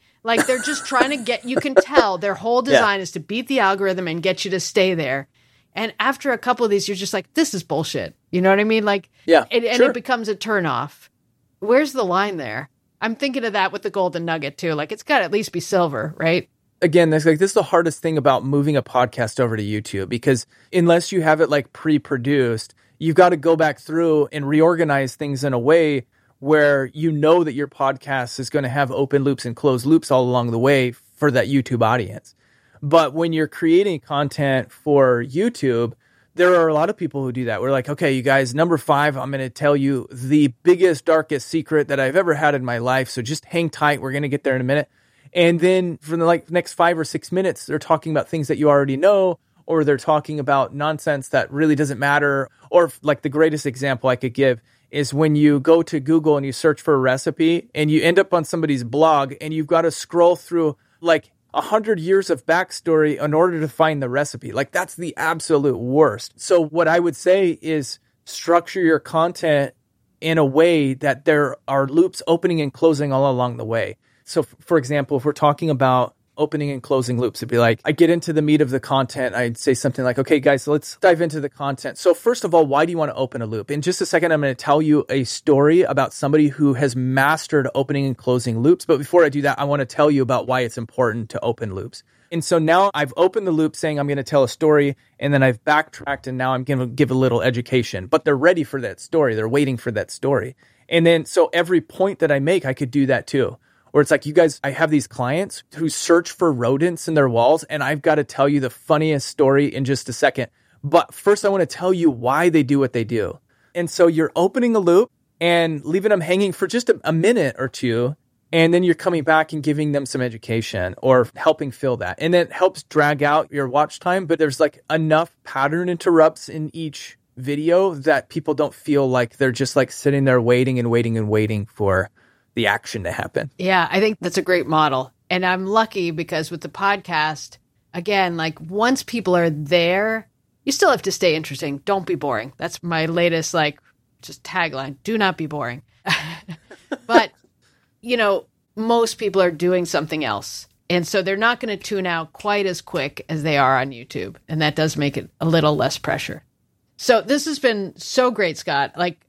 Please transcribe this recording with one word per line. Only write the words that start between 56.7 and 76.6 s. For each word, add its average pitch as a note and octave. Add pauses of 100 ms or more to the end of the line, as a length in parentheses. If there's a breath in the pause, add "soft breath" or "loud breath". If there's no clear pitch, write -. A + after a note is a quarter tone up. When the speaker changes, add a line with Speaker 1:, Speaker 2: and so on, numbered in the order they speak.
Speaker 2:
for D#3
a C3+
recipe D#3
and D3+
you D#3
end E3+
up F#3
on E3+
somebody's D3
blog C#3+
and D#3
you've D#3
gotta E3
scroll E3+
through, E3 (240)
like, E3 (240)
a C#3+
hundred G#3+
years F#3+
of D3+
backstory D#3+
in D3
order E3+
to D#3
find D#3
the B2
recipe. B2+
Like, C3+
that's F#3
the E3+
absolute D3+
worst. B2+
So F3
what D#3+
I E3+
would E3+
say F#3
is D#3 (280)
structure E3+
your D#3+
content D#3+ (480)
in D#3+
a D3+
way D3
that C3+
there D3 (100)
are C#3
loops E3+
opening E3+
and C#3
closing D3
all C3+
along B2
the A2+
way. G#2+ (280)
So, -
f-, -
for E3+
example, C#3+
if B2
we're D3
talking D3+
about B2+ (220)
opening D3+